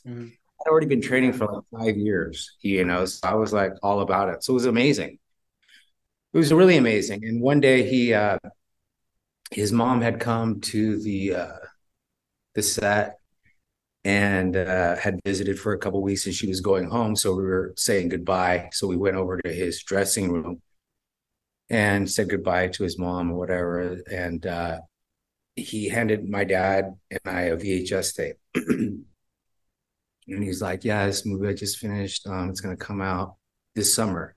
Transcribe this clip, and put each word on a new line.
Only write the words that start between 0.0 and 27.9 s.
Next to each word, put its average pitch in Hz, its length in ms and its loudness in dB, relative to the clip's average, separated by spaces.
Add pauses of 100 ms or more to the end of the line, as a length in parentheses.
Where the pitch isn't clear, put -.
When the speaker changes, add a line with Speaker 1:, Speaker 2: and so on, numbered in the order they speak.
Speaker 1:
Mm-hmm. 120 200 -12
Speaker 2:
I'd - 420 -8
already 160 180 6
been 135 140 2
training 127 320 2
for, 107 140 0
like, 101 240 -8
five 113 260 -2
years, 101 640 -2
you 95 240 2
know? 90 200 0
So - 220 -6
I 98 60 2
was, 107 180 2
like, 98 300 2
all 101 200 2
about 95 280 2
it. 82 140 -6
So 131 100 0
it 123 80 4
was 127 40 2
amazing. 120 520 2 (1120)
It - 60 0
was 156 160 6
really 180 240 8
amazing. 110 480 2
And 113 160 -2
one 143 180 4
day 131 280 6
he, 120 260 4
uh, 104 260 2 (1120)
his 104 220 0
mom 117 280 4
had 117 180 0
come 113 420 -2
to 107 420 0
the, 95 320 -2
uh, 85 220 -8 (960)
the 107 80 0
set 104 540 0 (880)
and, 98 500 2
uh, 90 400 0
had 95 300 -2
visited 98 340 -2
for 104 140 -2
a 95 40 -2
couple 95 240 -2
weeks, 98 240 -2
and 92 80 -4
she 101 140 -4
was 95 140 -4
going - 280 0
home. 113 280 0
So 98 180 0
we 95 80 0
were 92 320 -2
saying 95 340 0
goodbye. 90 600 0
So - 160 -2
we 90 80 -2
went 92 220 0
over 92 240 -2
to 85 120 -6
his 87 300 -4
dressing 95 480 0
room 85 300 -4 (1080)
and 101 400 4
said 101 200 0
goodbye 92 400 0
to 101 140 -6
his 85 140 -4
mom 90 340 -2
or 87 40 -4
whatever. 90 680 -4 (100)
And, 87 360 -6
uh, 85 320 -4 (760)
he 107 320 -8
handed 107 400 0
my 98 180 -2
dad 95 500 0 (160)
and 92 140 -8
I 90 180 -4
a 85 120 0
V 95 180 -4
H 90 180 -2